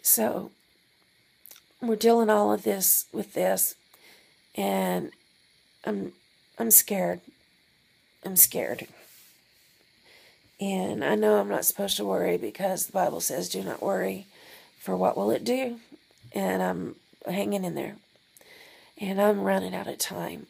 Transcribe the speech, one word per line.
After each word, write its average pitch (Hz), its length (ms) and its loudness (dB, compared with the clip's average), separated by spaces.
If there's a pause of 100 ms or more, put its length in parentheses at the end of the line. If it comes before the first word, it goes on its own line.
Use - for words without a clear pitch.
So - 480 2 (1300)
we're 226 140 0
dealing 226 340 6
all 208 220 4
of 208 100 -2
this 196 500 2
with 107 220 -8
this, - 400 0 (800)
and 190 560 -2 (760)
I'm, 196 280 -6 (460)
I'm 226 120 -2
scared. 180 500 2 (1040)
I'm 190 120 -4
scared. - 500 0 (1700)
And 196 460 -4
I 151 100 2
know 214 240 4
I'm 202 120 -2
not - 160 -2
supposed 196 320 0
to 208 80 -4
worry 175 320 0
because 180 480 -2
the - 60 -16
Bible 170 280 0
says, 175 300 -4
"Do 190 120 -4
not - 200 -8
worry, 190 440 -2 (540)
for 185 160 -4
what 185 200 2
will 202 140 0
it - 140 -2
do?" 240 360 -2 (520)
And 190 300 -2
I'm 185 340 -4 (300)
hanging 196 380 -2
in 165 100 -4
there. 202 220 -8 (1040)
And 196 220 -2
I'm 202 220 4
running 190 320 0
out - 140 -6
of - 100 -8
time 170 520 -8